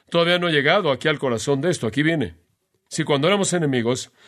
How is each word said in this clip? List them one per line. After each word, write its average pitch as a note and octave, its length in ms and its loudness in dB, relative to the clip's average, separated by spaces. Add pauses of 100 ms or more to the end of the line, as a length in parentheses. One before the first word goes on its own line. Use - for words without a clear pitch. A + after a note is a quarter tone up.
(100)
todavía E3+ 280 2
no F3 100 0
ha E3 40 0
llegado D#3 380 2
aquí C3 180 0
al D3+ 100 0
corazón C3+ 420 -2
de D#3 100 -2
esto, A#2 160 -4
aquí B2 160 -2
viene. D3 340 -2 (520)
"Si - 160 -4
cuando D3+ 240 2
éramos G3 240 0
enemigos, B2+ 600 0 (160)